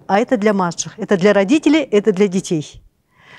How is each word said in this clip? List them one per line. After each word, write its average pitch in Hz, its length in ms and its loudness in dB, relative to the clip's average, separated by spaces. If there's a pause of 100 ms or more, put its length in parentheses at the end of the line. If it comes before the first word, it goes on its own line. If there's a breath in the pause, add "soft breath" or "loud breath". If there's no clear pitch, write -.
а 190 120 0
это 247 180 0
для 208 160 2
младших. 175 460 -4
Это 214 180 -2
для 196 160 4
родителей, 285 500 2
это 208 300 0
для 196 160 0
детей. 175 540 -6 (560 soft breath)